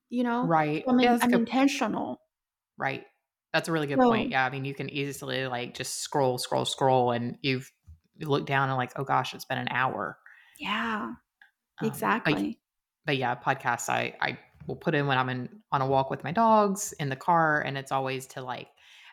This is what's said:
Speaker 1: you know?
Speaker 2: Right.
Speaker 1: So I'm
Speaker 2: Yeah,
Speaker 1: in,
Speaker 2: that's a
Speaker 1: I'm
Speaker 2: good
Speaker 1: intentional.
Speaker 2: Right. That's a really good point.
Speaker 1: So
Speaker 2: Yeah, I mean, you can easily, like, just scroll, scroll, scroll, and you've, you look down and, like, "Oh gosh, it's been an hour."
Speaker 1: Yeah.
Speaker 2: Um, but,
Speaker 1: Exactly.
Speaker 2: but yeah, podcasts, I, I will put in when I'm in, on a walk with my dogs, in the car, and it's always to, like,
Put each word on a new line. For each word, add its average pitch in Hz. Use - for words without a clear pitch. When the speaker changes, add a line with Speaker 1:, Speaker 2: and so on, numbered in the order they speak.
Speaker 1:
you 247
know? 240
Speaker 2:
Right. 156
Speaker 1:
So 254
I'm 247
Speaker 2:
Yeah, 254
Speaker 1:
in, 240
Speaker 2:
that's 240
a 247
Speaker 1:
I'm 240
Speaker 2:
good 240
Speaker 1:
intentional. 233
Speaker 2:
Right. 135
That's 160
a 170
really 156
good 143
point. 247
Speaker 1:
So -
Speaker 2:
Yeah, 135
I 127
mean, 135
you 139
can 139
easily, 135
like, 123
just -
scroll, 131
scroll, 127
scroll, 127
and 120
you've, 131
you -
look 143
down 139
and, 131
like, 123
"Oh 135
gosh, 135
it's 127
been 127
an 123
hour." 123
Speaker 1:
Yeah. 220
Speaker 2:
Um, -
but, -
Speaker 1:
Exactly. 202
Speaker 2:
but 147
yeah, 123
podcasts, 131
I, 120
I 135
will 135
put 156
in 143
when 131
I'm 127
in, 127
on 143
a 131
walk 135
with -
my 139
dogs, 214
in 147
the 135
car, 160
and 139
it's 135
always 135
to, -
like, 123